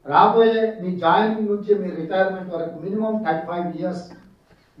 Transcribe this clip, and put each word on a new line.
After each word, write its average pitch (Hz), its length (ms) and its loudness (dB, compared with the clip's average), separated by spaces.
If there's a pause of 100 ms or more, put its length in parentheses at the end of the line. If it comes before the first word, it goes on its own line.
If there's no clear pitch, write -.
రాబోయే 220 760 4
మీ 180 160 -4
జాయినింగ్ 214 520 2
నుంచి 208 260 0
మీ 185 160 0
రిటైర్మెంట్ 185 640 -2
వరకు 165 240 -6
మినిమం 214 460 -4
థర్టీ 165 220 -2
ఫైవ్ 175 300 -6
ఇయర్స్ 180 360 -8 (680)